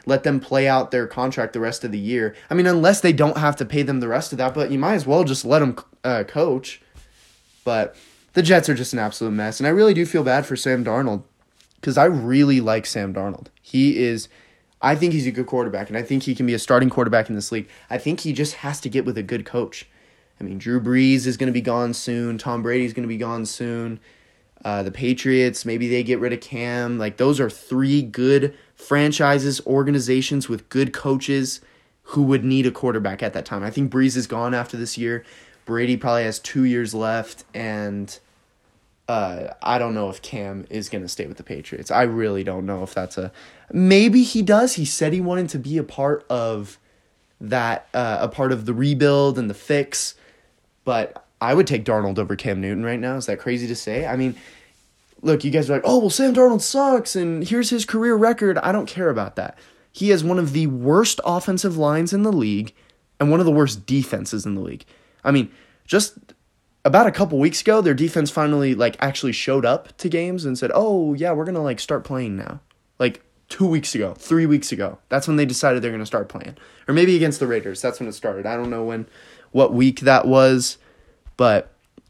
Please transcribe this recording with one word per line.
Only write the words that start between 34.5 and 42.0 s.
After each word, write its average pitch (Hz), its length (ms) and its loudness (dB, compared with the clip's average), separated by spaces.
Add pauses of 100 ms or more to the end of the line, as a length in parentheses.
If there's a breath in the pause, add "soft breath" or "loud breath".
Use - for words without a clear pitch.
after 120 220 -6
this 117 220 -8
year. 117 260 -6 (400 soft breath)
Brady 120 320 0
probably 120 280 0
has 110 140 -6
two - 260 -2
years 120 300 0
left, 110 580 -6
and, 104 680 -8 (880)
uh, 98 420 -4 (140)
I 120 160 0
don't 117 160 -2
know 104 140 -2
if 95 140 -12
Cam 98 480 -10
is 104 180 -8
gonna 92 200 -10
stay - 180 -10
with 78 100 -14
the - 60 -16
Patriots. - 480 -12
I 117 120 4